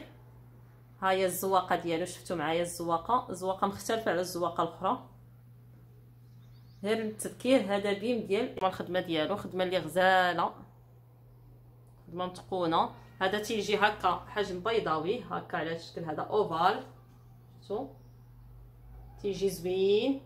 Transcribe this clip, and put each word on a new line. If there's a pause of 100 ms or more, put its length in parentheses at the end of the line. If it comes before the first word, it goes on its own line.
(1040)
ها
هي
الزواقه
ديالو،
شفتوا
معايا
الزواقه،
زواقه
مختلفه
على
الزواقه
الاخرى. (1800)
غير
التذكير
هذا
بيم
ديال
الخدمه
ديالو،
خدمه
اللي
غزاله، (1500)
خدمه
متقونه. (300)
هذا
تيجي
هكا
حجم
بيضاوي،
هكا
على
شكل
هذا
اوفال، (760)
شفتوا (1300)
تيجي
زوين.